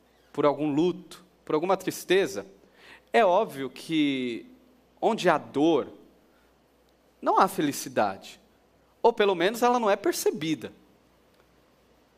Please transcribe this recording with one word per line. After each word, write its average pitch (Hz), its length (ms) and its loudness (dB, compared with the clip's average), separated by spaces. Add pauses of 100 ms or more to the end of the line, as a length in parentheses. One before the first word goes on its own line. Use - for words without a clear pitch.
(320)
por 147 160 0
algum 143 260 0
luto, 175 500 -4 (220)
por - 80 -4
alguma 180 240 0
tristeza, 180 720 -2 (640)
é 233 120 4
óbvio 175 460 0
que 135 800 -2 (520)
onde 190 300 0
há 156 80 4
dor, 135 560 0 (1300)
não 370 160 2
há 208 100 6
felicidade. 127 920 -4 (640)
Ou 226 100 6
pelo 202 220 2
menos 196 260 -2
ela 247 180 2
não 220 120 2
é 208 40 4
percebida. 185 800 -4 (1400)